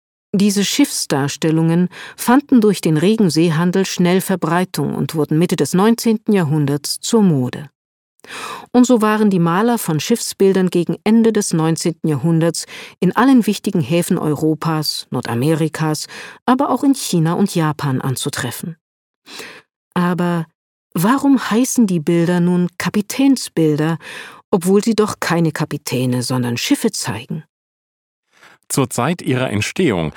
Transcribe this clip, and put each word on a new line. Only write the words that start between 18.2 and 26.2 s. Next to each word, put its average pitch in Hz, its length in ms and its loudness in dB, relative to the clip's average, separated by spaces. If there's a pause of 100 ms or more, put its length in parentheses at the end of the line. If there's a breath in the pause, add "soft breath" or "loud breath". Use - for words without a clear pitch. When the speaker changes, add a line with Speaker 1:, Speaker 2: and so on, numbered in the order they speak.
Speaker 1:
Aber 175 520 0 (480)
warum 262 540 2
heißen 233 380 2
die 175 140 -2
Bilder 170 400 2
nun 175 360 2
Kapitänsbilder, 165 1200 0 (520 loud breath)
obwohl 190 320 2
sie 226 140 0
doch 214 240 -2
keine 165 320 0
Kapitäne, 127 720 -4